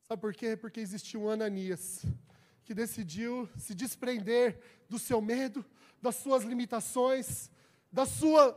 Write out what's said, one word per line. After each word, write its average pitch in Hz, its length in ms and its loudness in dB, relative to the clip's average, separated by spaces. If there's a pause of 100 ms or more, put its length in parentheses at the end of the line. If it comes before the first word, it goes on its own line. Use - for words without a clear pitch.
Sabe 214 180 -6
por 214 140 -4
quê? 226 200 -4
Porque 220 260 -10
existia 214 380 -8
um 214 120 -2
Ananias 196 720 -4 (580)
que 226 120 -10
decidiu 226 800 -6
se - 180 -10
desprender 233 840 0 (260)
do 226 120 -8
seu 226 240 0
medo, 240 420 -2 (380)
das 247 140 0
suas 262 280 2
limitações, 247 1040 -2 (400)
da 262 140 2
sua 302 520 8